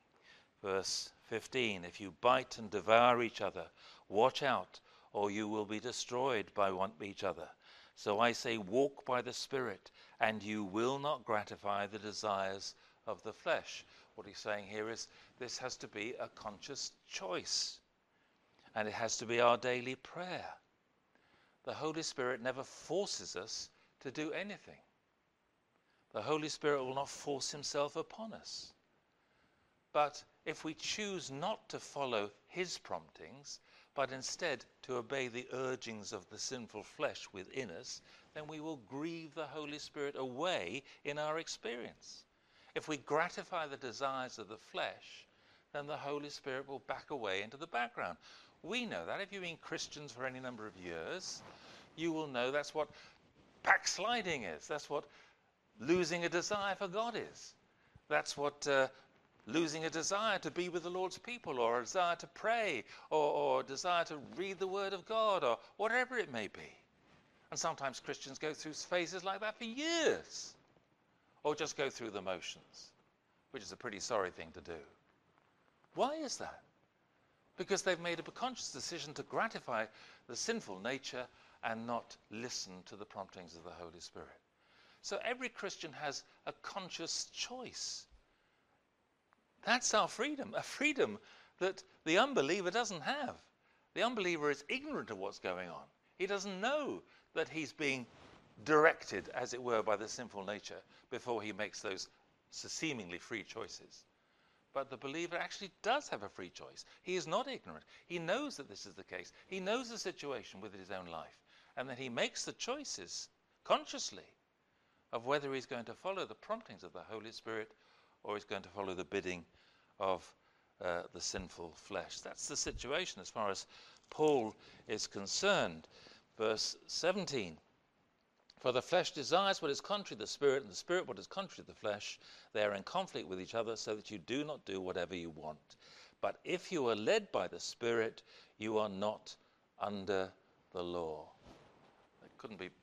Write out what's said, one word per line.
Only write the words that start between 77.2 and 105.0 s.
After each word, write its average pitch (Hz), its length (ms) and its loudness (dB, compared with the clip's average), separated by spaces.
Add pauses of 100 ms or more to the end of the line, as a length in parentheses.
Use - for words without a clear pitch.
Because 185 260 0
they've 180 180 4
made 170 200 0
up 165 80 -8
a 165 40 -8
conscious - 400 -4
decision 147 420 -6
to 139 100 -6
gratify 139 600 0 (420)
the 120 80 -8
sinful 110 460 -2
nature 127 440 -4 (380)
and 113 240 -2
not 117 300 -4 (120)
listen 110 440 -6 (120)
to 110 120 -14
the 101 80 -10
promptings 92 500 -10
of 82 80 -16
the 87 80 -10
Holy 85 280 -12
Spirit. 80 280 -12 (760)
So - 220 -4
every 247 240 -2
Christian 170 460 -6
has 143 300 -4 (220)
a 151 60 -4 (100)
conscious - 720 -4
choice. - 720 -6 (1600)
That's 240 300 4
our 196 140 8
freedom, 277 480 -2
a 151 60 0
freedom 196 560 2 (420)
that 185 220 0 (240)
the 160 140 8
unbeliever 185 520 4
doesn't 202 300 0
have. 254 340 -2 (600)
The 175 80 4
unbeliever 175 480 2
is 135 180 -2
ignorant 233 400 -4
of 104 80 -4
what's 98 220 -4
going 90 300 -2
on. 76 140 -10 (360)
He 185 80 0
doesn't 190 340 -2
know 240 400 0 (320)
that 160 160 0
he's 147 240 -4
being 135 320 0 (600)
directed, 151 640 8
as 127 240 -2
it 123 80 -4
were, 117 200 4
by 107 140 4
the 104 120 -2
sinful 101 380 -6
nature 98 360 -6 (280)
before 120 320 -2
he 107 120 -4
makes 95 280 -4
those 95 260 -4 (440)
seemingly 98 640 -4
free 101 260 -6
choices. - 600 -12 (680)
But 135 160 -2
the 131 80 -8
believer 165 400 -4